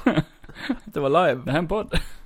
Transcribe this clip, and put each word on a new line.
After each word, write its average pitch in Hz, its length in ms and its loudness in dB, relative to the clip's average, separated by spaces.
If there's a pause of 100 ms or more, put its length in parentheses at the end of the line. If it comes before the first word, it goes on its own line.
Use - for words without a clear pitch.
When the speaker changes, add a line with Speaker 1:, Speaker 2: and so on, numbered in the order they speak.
Speaker 1:
<laughs> 254 80 4 (720)
Det 208 140 -8
var 139 100 2
live. 147 360 4
Speaker 2:
Det 123 60 -2
här 143 60 2
är 170 40 2
en 170 60 -2
podd. 208 260 -4 (320)